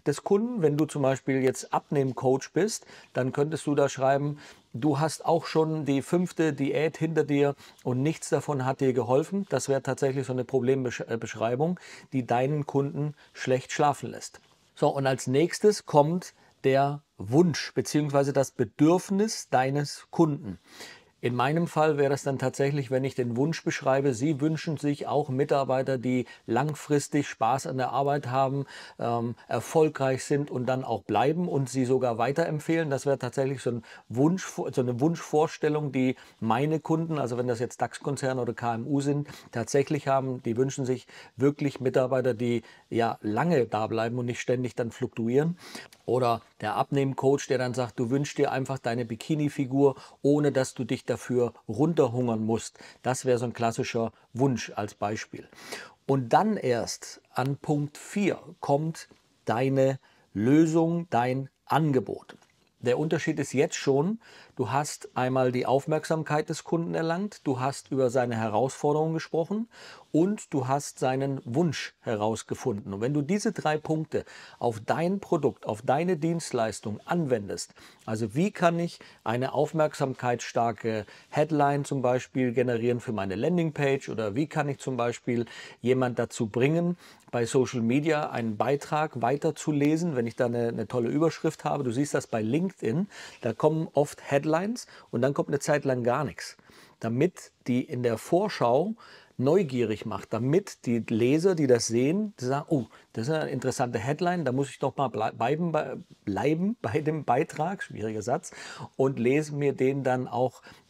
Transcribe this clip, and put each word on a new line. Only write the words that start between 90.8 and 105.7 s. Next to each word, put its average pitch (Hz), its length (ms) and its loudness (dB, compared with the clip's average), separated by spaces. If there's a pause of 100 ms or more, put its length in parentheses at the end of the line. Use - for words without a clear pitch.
tolle 123 220 -2
Überschrift 156 520 0
habe. 147 220 -2
Du 123 60 0
siehst 139 240 -2
das 143 120 0
bei 113 140 -2
LinkedIn, 151 680 -2 (360)
da 117 100 -2
kommen 160 400 0
oft - 380 -2
Headlines 156 560 0 (240)
und 117 100 -2
dann 139 140 2
kommt 170 140 -2
eine 147 100 0
Zeit 147 260 0
lang 127 200 0
gar 123 200 2
nichts, - 320 -10 (440)
damit 127 520 -2 (140)
die 123 160 2
in 123 200 -6
der 117 140 2
Vorschau 170 800 2 (420)
neugierig 131 680 2
macht, 101 280 -8
damit 135 540 0
die 117 200 0
Leser, 139 480 2
die 156 140 0
das 120 180 6
sehen, 156 540 0
die 123 60 -6
sagen, 139 240 -2
"Oh, 127 160 0 (260)
das 113 160 -4
ist 156 60 0
eine 156 160 -2
interessante 123 480 -2
Headline, 156 460 -2
da 127 60 2
muss 131 200 0
ich - 100 -12
doch 135 160 -2
mal 117 120 0
blei-, 110 220 -2
bleiben, 143 400 0
bei, 151 260 -2 (280)